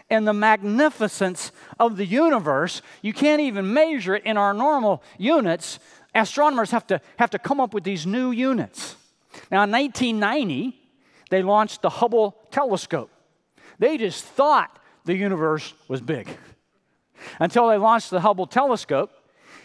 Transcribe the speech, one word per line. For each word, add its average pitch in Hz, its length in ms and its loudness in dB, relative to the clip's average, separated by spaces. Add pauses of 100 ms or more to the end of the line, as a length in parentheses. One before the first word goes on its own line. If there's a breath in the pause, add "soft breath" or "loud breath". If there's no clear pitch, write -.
(100)
and 220 160 2
the 214 60 2
magnificence 208 1200 0 (260 loud breath)
of 226 180 2
the 202 80 -4
universe, 180 800 0 (180 loud breath)
you 208 120 -6
can't 302 280 2
even 202 320 -2
measure 262 440 2
it 202 80 -8
in 214 120 -2
our 202 160 2
normal 226 500 0 (160 loud breath)
units. 202 600 0 (380 soft breath)
Astronomers 240 560 0
have 233 160 -2
to, 180 120 0 (160 soft breath)
have 233 140 0
to 196 80 -6
come 285 220 -2
up 226 140 -2
with 196 100 -6
these 180 220 -6
new 254 260 -2
units. 233 640 -4 (540 loud breath)
Now, 196 120 2
in 202 80 0
nineteen 240 480 -2
ninety, 208 640 -2 (500 soft breath)
they 190 120 2
launched 208 400 0
the 175 80 2
Hubble 220 460 0 (140)
telescope. 190 600 -4 (680 soft breath)
They 285 200 2
just 208 260 -6
thought 269 540 2 (260 soft breath)
the 175 100 -2
universe 160 580 -2 (140)
was 131 140 -6
big 120 280 -6 (1080 loud breath)
until 233 300 2
they 214 80 4
launched 220 340 2
the 180 100 -2
Hubble 190 260 0
telescope. 220 680 -2 (520 loud breath)